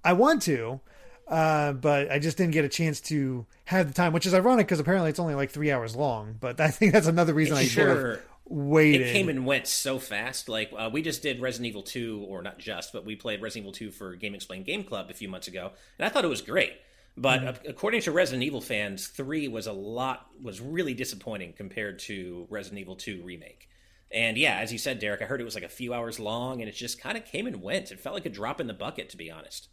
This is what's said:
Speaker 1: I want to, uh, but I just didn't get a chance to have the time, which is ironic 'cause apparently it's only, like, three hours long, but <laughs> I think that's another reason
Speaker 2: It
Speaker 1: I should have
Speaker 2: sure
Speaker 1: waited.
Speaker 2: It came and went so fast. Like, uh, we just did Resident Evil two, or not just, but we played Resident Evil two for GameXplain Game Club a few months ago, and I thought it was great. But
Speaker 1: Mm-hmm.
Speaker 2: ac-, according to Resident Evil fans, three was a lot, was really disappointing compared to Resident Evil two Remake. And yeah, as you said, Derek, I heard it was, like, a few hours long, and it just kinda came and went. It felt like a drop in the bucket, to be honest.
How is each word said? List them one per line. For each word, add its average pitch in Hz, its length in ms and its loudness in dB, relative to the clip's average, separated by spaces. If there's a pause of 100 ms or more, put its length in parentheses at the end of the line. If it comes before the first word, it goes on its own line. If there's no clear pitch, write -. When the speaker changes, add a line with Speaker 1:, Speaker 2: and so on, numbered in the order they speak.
Speaker 1:
I 180 100 6
want 254 280 6
to, 127 380 0 (480)
uh, 156 460 4
but 143 360 4
I 139 80 4
just 151 180 0
didn't 175 180 4
get 156 100 6
a 139 40 0
chance 156 340 0
to 131 440 -2 (200)
have 180 200 4
the 139 80 -6
time, 175 180 4
which 170 140 2
is 180 80 4
ironic 214 320 8
'cause 160 140 2
apparently 165 300 4
it's 156 100 -2
only, 160 160 0
like, 139 140 -2
three 147 200 0
hours 117 260 0
long, 110 440 -2
but 123 200 -4
<laughs> - 0 -
I 156 100 6
think 196 220 6
that's 202 140 8
another 165 280 6
reason 151 220 4
Speaker 2:
It 135 40 4
Speaker 1:
I 131 40 6
should 127 240 4
have 139 100 6
Speaker 2:
sure 120 220 -2 (280)
Speaker 1:
waited. 147 580 6
Speaker 2:
It 120 60 0
came 185 160 4
and 131 180 -2
went 135 220 2
so 135 320 0
fast. 113 480 -6
Like, 110 280 -2
uh, 110 160 -4
we 151 100 -2
just 151 200 -4
did 131 180 -2
Resident 120 280 -4
Evil 104 160 -8
two, 110 440 -6
or 92 140 -8
not 95 160 -10
just, 95 340 -10
but 98 120 -10
we 107 100 -8
played 104 260 -6
Resident 110 240 -8
Evil 98 80 -12
two 107 200 -10
for 92 240 -12
GameXplain 95 480 -10
Game 190 180 -4
Club 95 260 -8
a 92 60 -18
few 101 140 -10
months 92 180 -10
ago, 92 240 -10 (280)
and 160 80 -2
I - 20 0
thought 269 160 2
it 170 40 2
was - 140 -2
great. - 300 0 (440)
But 127 260 2
Speaker 1:
Mm-hmm. 131 60 -4
Speaker 2:
ac-, 127 200 -10
according 214 340 0
to 170 80 0
Resident 147 320 2
Evil 135 180 -2
fans, 104 460 -4
three 143 400 -6
was 113 220 -6
a 107 40 -6
lot, 117 540 -6 (160)
was 104 180 -10
really 147 340 -4
disappointing 104 580 -8
compared 101 480 -8
to 90 500 -10
Resident 101 300 -10
Evil 92 160 -14
two 95 260 -10
Remake. 87 460 -18 (420)
And 113 260 0
yeah, 123 220 2
as 113 140 -4
you 113 60 -6
said, 131 200 -4
Derek, 104 240 -2
I 101 40 -6
heard 131 140 -4
it 120 40 -6
was, 107 100 -10
like, 101 80 -8
a 87 60 -12
few 120 260 -8
hours 117 240 -6
long, 120 420 -4
and 110 80 -8
it 101 60 -12
just - 260 -8
kinda 220 200 -8
came 214 260 -8
and 127 160 -8
went. 196 300 -6
It 95 80 -18
felt - 140 -8
like - 120 -8
a 127 40 -6
drop 104 300 -6
in 135 60 -4
the 110 80 -8
bucket, 101 360 -10
to - 60 -18
be 80 140 -14
honest. - 420 -16